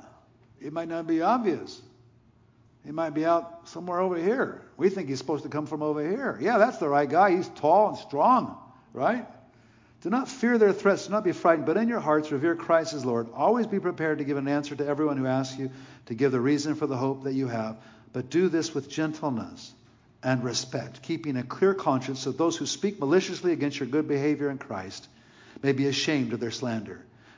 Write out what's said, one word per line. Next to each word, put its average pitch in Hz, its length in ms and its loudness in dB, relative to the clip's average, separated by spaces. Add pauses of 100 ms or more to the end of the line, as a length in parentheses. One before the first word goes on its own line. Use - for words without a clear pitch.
(600)
It 147 120 -10
might 165 160 -6
not 165 180 -6
be 165 160 0
obvious. 196 580 0 (1040)
He - 60 -14
might 156 200 -4
be 156 140 -2
out 170 440 0
somewhere 175 320 -4
over 180 160 0
here. 196 460 0 (140)
We 175 120 2
think 190 200 -2
he's 135 100 -4
supposed 147 260 -4
to 147 40 -10
come 147 180 -6
from 151 160 -6
over 151 180 -2
here. 180 400 -4
Yeah, 208 180 2
that's 233 200 4
the 160 100 0
right 143 200 4
guy. 175 280 6
He's 185 120 -2
tall 180 420 4
and 143 80 -8
strong, 165 580 2 (360)
right? 202 340 0 (760)
Do 170 100 -4
not 254 180 0
fear 240 300 2
their 208 140 8
threats. 196 340 2
Do - 60 -6
not 214 100 0
be 170 80 2
frightened. 160 360 4
But 160 100 2
in 233 120 2
your 233 120 0
hearts, 151 320 2
revere 165 240 0
Christ 165 360 2
as 139 120 -6
Lord. 117 300 0
Always 214 340 2
be 196 100 -2
prepared 156 400 -2
to 147 60 -4
give 139 120 -2
an 139 120 -2
answer 147 260 -2
to 143 100 -4
everyone 147 320 0
who 131 100 0
asks 131 300 -2
you 131 140 -6 (360)
to 120 80 -6
give 135 180 2
the 127 80 2
reason 147 340 2
for 151 140 -2
the 135 80 -2
hope 135 260 -2
that 135 120 -4
you 135 120 -2
have. 110 300 -4 (360)
But 127 180 -6
do 175 180 2
this 160 260 0
with 139 160 -6
gentleness 147 840 -6 (520)
and 127 180 2
respect, 131 600 -6
keeping 151 340 -4
a 123 80 -4
clear 190 300 2
conscience, 135 460 0
so 131 120 -4
those 165 240 2
who 139 100 -4
speak 202 320 -2
maliciously 175 540 2
against 139 260 -2
your 131 100 -4
good 151 200 0
behavior 143 420 0
in 131 80 -8
Christ 95 500 -10 (540)
may 139 100 4
be 139 140 2
ashamed 135 460 0
of 113 80 -4
their 117 100 -4
slander. 110 540 -6 (340)